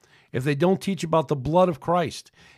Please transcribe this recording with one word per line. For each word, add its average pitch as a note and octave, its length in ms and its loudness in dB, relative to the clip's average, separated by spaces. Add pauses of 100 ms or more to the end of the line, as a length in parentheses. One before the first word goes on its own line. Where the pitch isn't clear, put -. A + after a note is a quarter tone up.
(320)
if B2+ 120 -4
they D3 100 0
don't F3 260 2
teach F#3 240 -4
about D#3+ 240 0
the D3+ 80 -2
blood D#3 340 2
of D3+ 100 -6
Christ, E3+ 500 -4 (280)